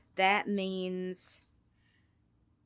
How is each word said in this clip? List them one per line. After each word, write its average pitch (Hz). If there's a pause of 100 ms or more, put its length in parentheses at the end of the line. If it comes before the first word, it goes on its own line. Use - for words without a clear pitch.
(160)
that 196
means 185 (1200)